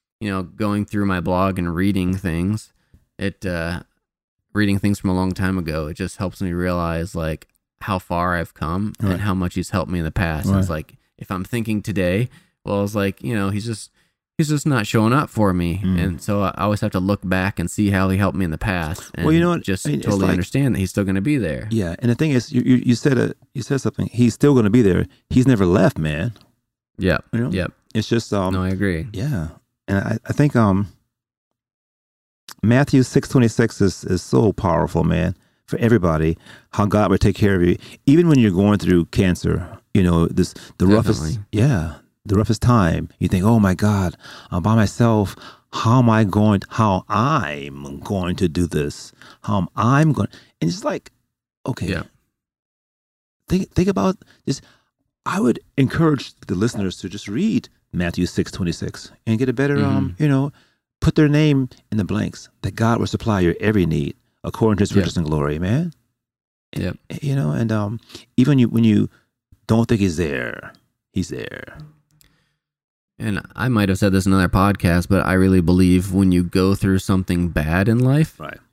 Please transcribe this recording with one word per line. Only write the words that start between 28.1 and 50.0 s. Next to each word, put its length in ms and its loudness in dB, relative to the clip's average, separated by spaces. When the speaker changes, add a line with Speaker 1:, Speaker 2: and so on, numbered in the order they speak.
Speaker 2:
um, 200 -2
Speaker 1:
No, 100 -2
I 60 -2
agree. 440 -2
Speaker 2:
Yeah. 360 -6
And 100 0
I, 200 -2
I 60 -4
think, 220 2
um, 320 2
Matthew 400 4
six 260 0
twenty-six 520 2
is, 220 0
is 180 -2
so 320 2
powerful, 500 0
man, 320 0
for 140 -6
everybody, 580 2
how 140 0
God 240 2
will 80 2
take 180 2
care 200 2
of 80 2
you. 140 2
Even 220 6
when 120 6
you're 120 4
going 260 4
through 280 2
cancer, 760 -2
you 100 4
know, 240 4
this, 260 -2
the 80 0
roughest, 360 2
Speaker 1:
Definitely. 300 -6
Speaker 2:
yeah, 440 0
the 100 -2
roughest 260 0
time, 480 2
you 80 0
think, 160 0
"Oh 160 4
my 140 4
God, 420 0
I'm 100 -2
by 140 2
myself. 600 2
How 260 2
am 100 4
I 160 4
going, 440 2
how 380 0
I'm 920 -4
going 340 -4
to 140 0
do 180 -2
this? 440 -6
How 140 -2
am 180 -2
I 280 2